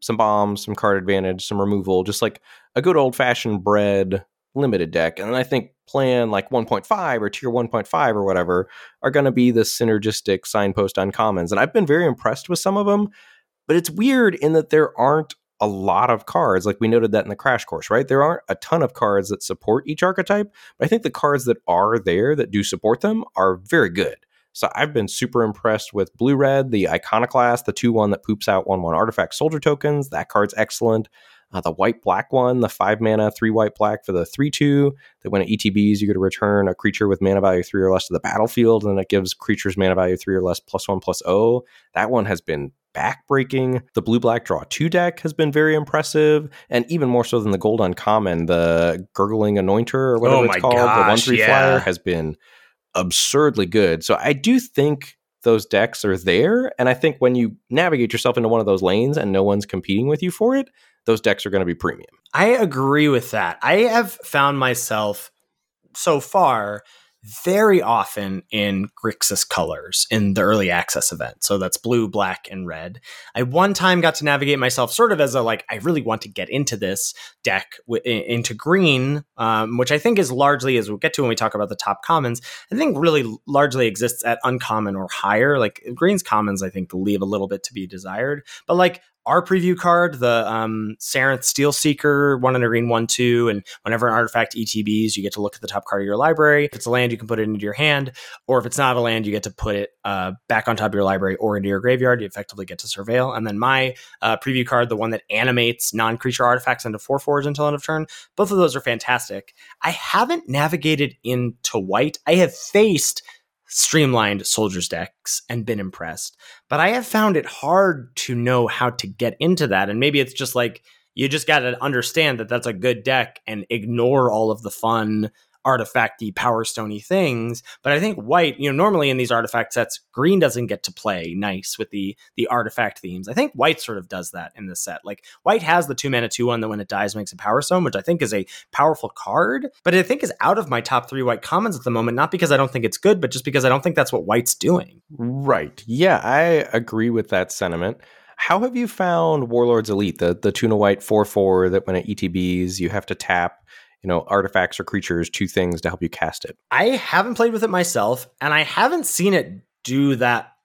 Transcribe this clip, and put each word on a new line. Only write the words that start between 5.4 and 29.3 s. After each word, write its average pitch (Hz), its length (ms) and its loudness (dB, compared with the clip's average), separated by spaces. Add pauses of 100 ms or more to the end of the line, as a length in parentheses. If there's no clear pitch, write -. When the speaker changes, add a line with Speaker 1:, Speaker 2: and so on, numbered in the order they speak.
Speaker 1:
think 127 260 -4 (180)
plan, 127 420 0
like, 98 200 -2
one 120 160 0
point 101 200 -2
five 135 360 -4
or 101 80 -4
tier 131 200 -8
one 117 180 -2
point 110 180 -4
five 131 300 0
or 101 80 -2
whatever 90 440 0 (340)
are 135 80 -2
gonna 139 220 2
be 123 180 4
the 113 120 2
synergistic 104 840 -2
signpost 101 500 -2
uncommons. 95 540 0
And 98 100 0
I've 147 120 0
been 208 140 2
very 160 180 2
impressed 123 440 -2
with 175 100 -2
some 196 180 -2
of 202 100 -2
them, 202 220 2 (580)
but 160 100 4
it's 170 140 0
weird 226 440 4
in 160 200 2
that 156 160 2
there 151 280 4
aren't 147 360 2 (260)
a 104 60 2
lot 98 440 2
of 110 160 0
cards. 104 400 0
Like, 101 140 0
we 113 80 2
noted 113 240 4
that 107 120 2
in 101 60 -10
the 104 60 -8
crash 127 280 0
course, - 260 -10
right? 127 160 2
There 139 160 4
aren't 165 260 0
a - 80 -4
ton 165 260 0
of 123 120 -2
cards 101 340 0
that 104 140 -4
support 107 440 -2
each 156 160 -4
archetype, 190 500 0 (260)
but 127 60 0
I 156 40 0
think 220 140 2
the - 80 -4
cards 143 360 0
that 113 200 2
are 101 320 4
there 98 380 0
that 113 140 -2
do 101 120 0
support 107 380 -2
them 220 240 -2 (120)
are 95 200 2
very 101 340 2
good. 85 260 -2 (380)
So - 200 -2
I've 147 180 -2
been 107 160 -2
super 120 340 -2
impressed 107 520 -2
with 98 220 -4
Blue 135 200 2
Red, 135 340 2
the 98 180 0
Iconoclast, 120 760 0
the 104 80 -4
two 117 200 0
one 107 180 2
that 98 120 -2
poops 107 260 -4
out 95 180 2
one 95 160 -2
one 82 120 -2
artifact 101 400 0